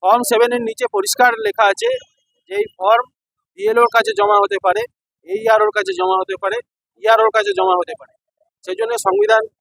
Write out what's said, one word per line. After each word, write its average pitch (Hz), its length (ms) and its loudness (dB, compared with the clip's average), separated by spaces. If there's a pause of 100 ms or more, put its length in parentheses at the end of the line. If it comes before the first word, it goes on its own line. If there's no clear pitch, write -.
ফর্ম 214 200 4
সেভেনের 240 400 0
নিচে 226 300 -6
পরিষ্কার 254 480 2
লেখা 214 240 -2
আছে 202 260 0 (580)
যে 370 80 -10
এই 415 100 -2 (120)
ফর্ম 466 280 2 (500)
বিএলওর 226 380 0
কাছে 226 240 0
জমা 202 260 2
হতে 196 200 -4
পারে, 190 180 0 (420)
এইআরওর 220 480 0
কাছে 202 220 -4
জমা 185 280 -2
হতে 190 200 -8
পারে, 196 160 -4 (400)
ইআরওর 226 360 2
কাছে 208 240 0
জমা 190 180 2
হতে 170 240 -4
পারে। 131 140 -20 (520)
সেই 185 100 -6
জন্য 226 220 -4
সংবিধান 214 460 0 (180)